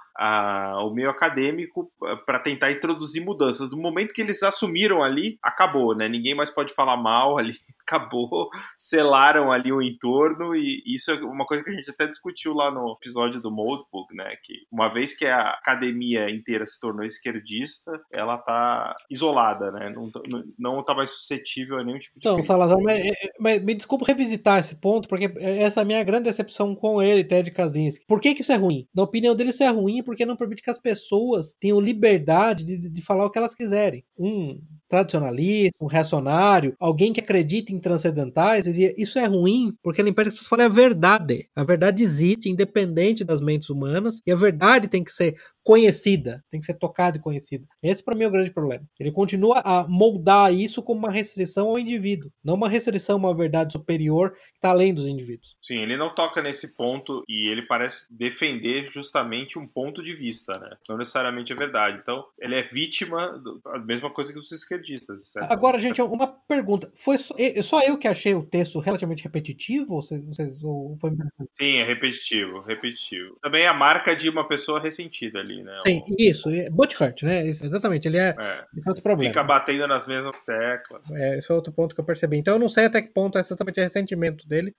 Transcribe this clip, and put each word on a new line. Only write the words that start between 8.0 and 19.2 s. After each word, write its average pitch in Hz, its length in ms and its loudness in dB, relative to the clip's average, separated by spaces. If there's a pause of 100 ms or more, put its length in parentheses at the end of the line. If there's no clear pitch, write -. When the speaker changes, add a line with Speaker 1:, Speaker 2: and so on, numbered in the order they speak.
Speaker 1:
selaram 147 760 6
ali 127 220 0
o 135 80 0
entorno 147 760 0
e 139 300 -4
isso 127 260 -6
é 156 40 0
uma 139 320 -6
coisa 147 180 -4
que 107 60 -10
a - 20 -6
gente 135 180 -12
até 147 160 -4
discutiu 160 460 -8
lá 143 180 0
no 123 300 -6
episódio 120 400 -4
do 113 100 -8
Moldbook, 107 640 -8
né? 95 280 -12
Que - 120 -20 (160)
uma 110 180 0
vez 120 280 -4
que - 80 -4
a 123 260 2
academia 120 760 -2
inteira 110 380 -6
se - 120 -12
tornou 107 260 -6
esquerdista, 120 920 -10 (140)
ela 113 240 -4
tá 120 580 -2 (160)
isolada, 117 600 2